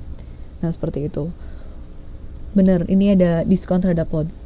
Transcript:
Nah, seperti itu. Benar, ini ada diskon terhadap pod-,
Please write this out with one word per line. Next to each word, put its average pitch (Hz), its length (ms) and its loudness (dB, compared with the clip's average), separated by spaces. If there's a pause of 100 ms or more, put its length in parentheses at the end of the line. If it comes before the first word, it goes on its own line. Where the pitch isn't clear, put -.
(600)
Nah, 170 80 -2
seperti 156 400 -4
itu. 156 240 -6 (1200)
Benar, 190 320 6
ini 196 320 4
ada 170 240 4
diskon 180 400 2
terhadap 175 320 0
pod-, 160 160 0 (160)